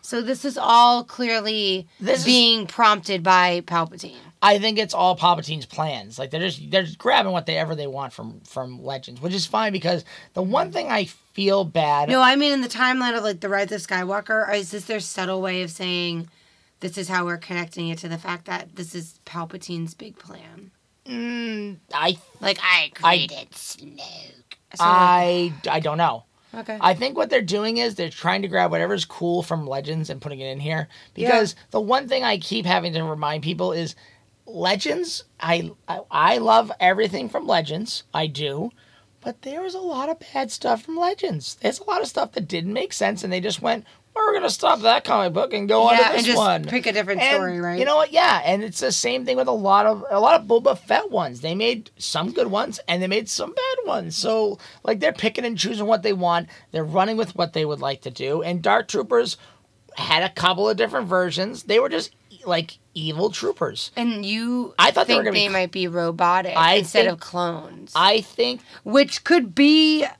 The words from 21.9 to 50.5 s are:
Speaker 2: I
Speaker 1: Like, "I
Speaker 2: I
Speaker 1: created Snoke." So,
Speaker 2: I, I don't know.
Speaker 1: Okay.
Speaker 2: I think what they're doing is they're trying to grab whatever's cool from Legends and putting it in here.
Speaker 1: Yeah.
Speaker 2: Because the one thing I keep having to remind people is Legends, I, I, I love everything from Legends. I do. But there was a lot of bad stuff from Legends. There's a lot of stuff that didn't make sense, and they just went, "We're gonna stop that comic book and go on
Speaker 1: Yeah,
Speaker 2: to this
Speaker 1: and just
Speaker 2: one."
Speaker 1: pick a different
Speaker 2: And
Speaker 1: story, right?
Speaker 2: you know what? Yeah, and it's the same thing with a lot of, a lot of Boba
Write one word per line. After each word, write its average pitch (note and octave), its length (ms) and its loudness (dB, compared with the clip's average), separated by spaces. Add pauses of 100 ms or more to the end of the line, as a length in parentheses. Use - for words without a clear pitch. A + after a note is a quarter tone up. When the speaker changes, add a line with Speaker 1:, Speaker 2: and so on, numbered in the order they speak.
Speaker 2:
I D#3+ 240 -2 (220)
Speaker 1:
Like, G3 220 -2
"I F3 300 2 (120)
Speaker 2:
I F3 220 6
Speaker 1:
created - 260 -14
Snoke." - 1040 -18 (200)
So, E3+ 100 2
Speaker 2:
I, F3+ 680 4 (180)
I D#3+ 120 0
don't D#3 160 -4
know. C#3 260 0 (320)
Speaker 1:
Okay. A3 240 -10
Speaker 2:
I F#3 140 4
think B3 240 -4
what - 120 0
they're B3+ 120 2
doing G#3 360 -2
is A#3 180 -2
they're E3+ 140 -6
trying F#3 340 -2
to G3 40 -6
grab F3+ 240 2
whatever's E3+ 320 -2
cool F3 400 -4
from D#3+ 240 -4
Legends D3 420 -6
and C#3 120 -10
putting C#3+ 180 -12
it C3+ 100 -10
in C#3 120 -10
here. D#3 260 -4 (260)
Speaker 1:
Yeah. - 140 -2
Speaker 2:
Because A3+ 280 4 (160)
the G#3+ 100 0
one B3+ 260 0
thing C4 160 0
I A3 140 0
keep G3 280 -6
having F3 280 0
to D#3+ 100 -2
remind D3+ 400 -4
people F3+ 300 -2
is E3 220 -6 (500)
Legends, A3+ 760 -4 (160)
I, E3 320 0 (160)
I, E3+ 120 -6 (120)
I F3+ 260 4
love A3+ 420 4
everything G3 500 2
from - 180 -6
Legends. E3 560 -2 (100)
I D#3 140 -2
do. D3 440 -6 (500)
But A#3 220 -12
there C#4+ 180 -10
was F#4 120 -8
a F#4 60 -8
lot D4+ 300 -6
of E4 80 -4 (160)
bad C4+ 180 -4
stuff A3+ 320 -2
from D#4+ 140 -8
Legends. F4 640 -4
There's - 180 -2
a G4 60 -16
lot G4 160 -2
of C#4 60 -4
stuff - 260 -4
that F3+ 140 -6
didn't F3+ 260 -4
make D#4+ 180 -4
sense, G3 320 -2
and F#3+ 80 -6
they F#3 80 -2
just F#3+ 220 -6
went, A3+ 240 -2 (280)
"We're G#4+ 200 2
gonna F#4+ 160 0
stop - 320 0
that A3+ 240 4
comic G3 260 2
book B3 220 -2
and G3+ 160 -4
go A3 140 6
on A#3 100 8
Speaker 1:
Yeah, A3+ 140 8
Speaker 2:
to - 40 4
this A#3+ 60 2
Speaker 1:
and A#3 80 0
just A#3 120 2
Speaker 2:
one." F3+ 280 2
Speaker 1:
pick B3 220 -2
a A3 40 0
different G3 300 0
Speaker 2:
And - 120 4
Speaker 1:
story, F3+ 280 0
right? F3 180 -2
Speaker 2:
you B3+ 60 2
know D4 100 2
what? D4+ 160 4
Yeah, D4 320 4
and F#3+ 220 2
it's F#3+ 160 -8
the B3+ 100 0
same B3 340 -2
thing B3+ 120 0
with B3+ 100 2
a B3 60 0
lot G3+ 320 4
of, G#3+ 260 2
a G3 80 4
lot D#4 220 6
of A3 40 -14
Boba A#3+ 320 4